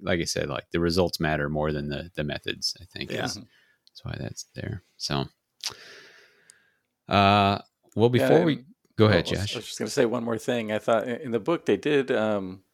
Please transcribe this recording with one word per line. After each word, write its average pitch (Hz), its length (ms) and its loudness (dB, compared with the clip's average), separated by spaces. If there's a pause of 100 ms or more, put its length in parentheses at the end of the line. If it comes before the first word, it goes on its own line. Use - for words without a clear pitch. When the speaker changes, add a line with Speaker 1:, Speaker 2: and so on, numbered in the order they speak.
Speaker 1:
like 92 200 0
I 82 40 0
said, 78 260 -4
like, - 220 -8
the 85 80 2
results 85 400 2
matter 76 280 0
more 76 240 -2
than 73 160 -6
the, 71 280 -8
the 76 80 -4
methods, - 580 -6
I - 20 -18
think, - 260 -12
Speaker 2:
Yeah. - 140 -6
Speaker 1:
is, - 120 -6
that's - 680 -20
why - 160 -8
that's - 240 -12 (100)
there. - 280 -10 (160)
So, 69 260 -4 (1800)
uh, 101 500 4 (360)
well, 113 180 4
Speaker 3:
Yeah, 127 160 4
Speaker 1:
before 160 140 6
we 160 140 2
Speaker 3:
and 123 80 -14 (320)
Speaker 1:
go 110 100 6
ahead, 92 200 4
Speaker 3:
I - 40 -6
was, 87 80 0
Speaker 1:
Josh. 101 160 -4
Speaker 3:
I 120 40 -6
was - 80 -12
just - 120 -12
gonna 110 120 -4
say 139 160 2
one 117 180 -2
more 117 140 -2
thing. 110 340 -2
I 107 60 0
thought 113 300 2
in, 120 140 -6
in 131 100 -8
the 117 80 0
book 165 260 -2
they 202 100 4
did, 143 340 0
um, 104 520 0 (120)